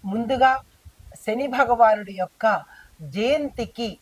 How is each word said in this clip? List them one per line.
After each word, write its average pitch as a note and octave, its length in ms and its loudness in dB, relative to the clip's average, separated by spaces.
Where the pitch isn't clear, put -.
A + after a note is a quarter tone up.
ముందుగా A3 580 0
శని A#3+ 320 -4
భగవానుడి A3+ 680 2
యొక్క F#3 500 -2
జయంతికి A3+ 1000 -4